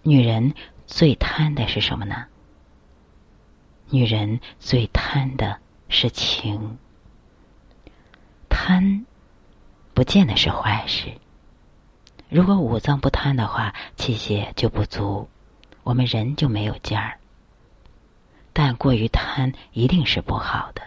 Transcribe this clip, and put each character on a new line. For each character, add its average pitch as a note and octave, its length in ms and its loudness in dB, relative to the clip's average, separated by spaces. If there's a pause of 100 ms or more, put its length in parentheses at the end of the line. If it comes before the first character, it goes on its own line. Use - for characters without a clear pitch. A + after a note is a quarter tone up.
女 D3 180 6
人 A#2 320 2 (320)
最 D3+ 300 4
贪 D3+ 400 0
的 A2 120 -2
是 - 120 -4
什 - 180 -4
么 G#2 80 -6
呢？ A2+ 200 -8 (1600)
女 B2+ 160 4
人 G#2+ 360 -2 (180)
最 A#2+ 280 0
贪 C3 500 -2
的 G2+ 220 -4 (280)
是 - 220 0
情。 G#2+ 680 -6 (1700)
贪 G3 560 2 (880)
不 B2+ 100 2
见 F#3+ 240 6
得 G2 80 0
是 - 140 2
坏 - 380 -2
事。 - 260 -6 (1160)
如 F3 140 4
果 G3 160 4
五 A#2+ 200 0
脏 C#3+ 200 0
不 C#3 100 2
贪 C#3 260 0
的 A2+ 120 0
话， G#2+ 280 -4 (200)
气 A#2 200 -4
血 G#2 400 -4
就 A#2 120 0
不 G#2 180 0
足， G2+ 440 -6 (540)
我 B2 100 -2
们 B2+ 120 2
人 A#2+ 300 -2
就 C#3+ 140 0
没 G#2 140 -2
有 G#2+ 160 -4
劲 - 180 -6
儿。 - 220 -8 (1300)
但 C3+ 260 2
过 C3 180 2
于 A2 140 0
贪 - 440 0 (200)
一 A#2 140 2
定 E3 180 4
是 - 160 -2
不 - 120 -6
好 - 380 -4
的。 - 160 -12